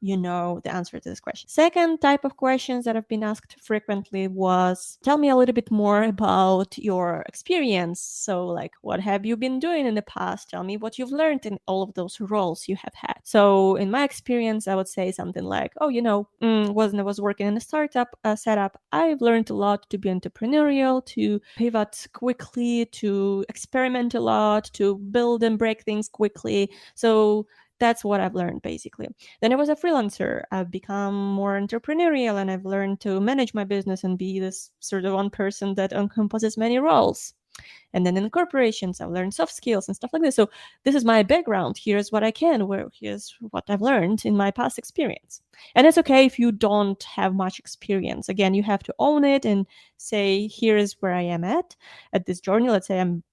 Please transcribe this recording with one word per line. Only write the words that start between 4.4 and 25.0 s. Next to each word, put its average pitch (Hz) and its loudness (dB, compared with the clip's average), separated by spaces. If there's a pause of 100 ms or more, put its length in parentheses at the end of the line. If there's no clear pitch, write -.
"Tell 285 4
me 294 4
a 262 4
little 254 6
bit 226 0
more 208 4
about 190 2
your 180 -2
experience." 202 -2
So, - -6
like, 170 -6 (100)
what - -4
have 202 -2
you 226 -2
been 262 -4
doing 311 -2
in 220 0
the 214 -2
past? 190 -8
Tell 180 -10
me 196 -8
what 220 -10
you've 254 -8
learned 294 0
in 196 -8
all 190 -2
of 202 -10 (100)
those 180 -12
roles 196 -2
you 190 -2
have - -14
had. - -8
So 196 6
in 196 0
my 262 0
experience, 233 -2
I 190 0
would 190 -2
say 190 -4
something 180 -8 (140)
like, - -4 (100)
"Oh, 302 2
you 240 -2
know, 208 0 (140)
mm, 214 2
when 208 2
I 202 -2
was 202 -4
working 202 -2
in 208 -2
a 240 -8
startup, 294 -2 (140)
uh, 214 0
setup, 208 0 (180)
I've 311 2
learned 233 4
a 208 -4
lot 202 0
to 208 -6
be 196 -2
entrepreneurial, 262 0 (100)
to 208 0 (160)
pivot 226 -2
quickly, 240 -2 (160)
to 196 0
experiment 254 -2
a 233 0
lot, 214 2 (160)
to 208 2 (300)